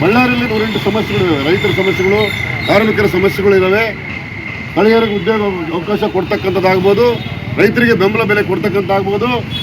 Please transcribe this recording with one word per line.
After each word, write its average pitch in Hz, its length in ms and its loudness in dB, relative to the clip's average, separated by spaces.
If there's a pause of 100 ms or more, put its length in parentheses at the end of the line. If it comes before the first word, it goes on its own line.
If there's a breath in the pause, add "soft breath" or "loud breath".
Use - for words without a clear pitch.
ಬಳ್ಳಾರಿಯಲ್ಲಿ 240 520 2
ನೂರೆಂಟು 214 260 -2
ಸಮಸ್ಯೆಗಳಿವೆ, 202 580 0 (100)
ರೈತರ 185 360 2
ಸಮಸ್ಯೆಗಳು, 190 360 0 (480)
ಕಾರ್ಮಿಕರ 208 380 2
ಸಮಸ್ಯೆಗಳಿದ್ದಾವೆ, 190 800 2 (880)
ಸ್ಥಳೀಯರಿಗೆ 220 440 2
ಉದ್ಯೋಗ 208 260 0 (320)
ಅವಕಾಶ 185 300 -2 (100)
ಕೊಡ್ತಕ್ಕಂಥದ್ದಾಗ್ಬೋದು, 190 920 2 (520)
ರೈತರಿಗೆ 226 360 4
ಬೆಂಬಲ 208 300 2
ಬೆಲೆ 208 200 0
ಕೊಡ್ತಕ್ಕಂಥ 180 480 -2
ಆಗ್ಬೋದು, 202 380 0 (340)